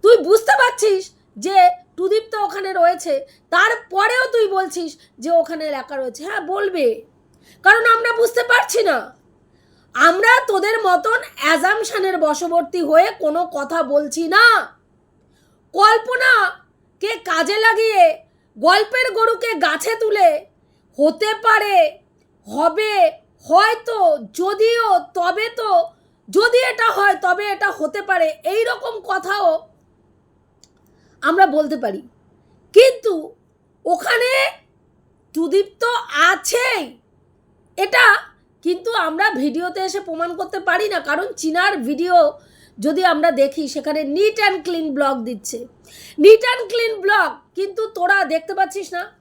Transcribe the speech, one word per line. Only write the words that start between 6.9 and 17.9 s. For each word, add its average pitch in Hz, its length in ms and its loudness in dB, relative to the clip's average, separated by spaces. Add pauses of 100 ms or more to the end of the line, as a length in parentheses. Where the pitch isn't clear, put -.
কারণ 440 240 4
আমরা 466 260 2
বুঝতে 466 300 0
পারছি 480 400 0
না। 294 340 -2 (800)
আমরা 403 520 4
তোদের 427 380 -2
মতন 381 320 0 (200)
অ্যাজাম্পশনের 370 840 0
বশবর্তী 339 600 -2
হয়ে 320 380 4
কোনো 330 340 -4
কথা 320 300 -4
বলছি 294 460 -2
না। 427 480 4 (960)
কল্পনাকে 440 1500 0
কাজে 339 340 -2
লাগিয়ে 427 600 2 (400)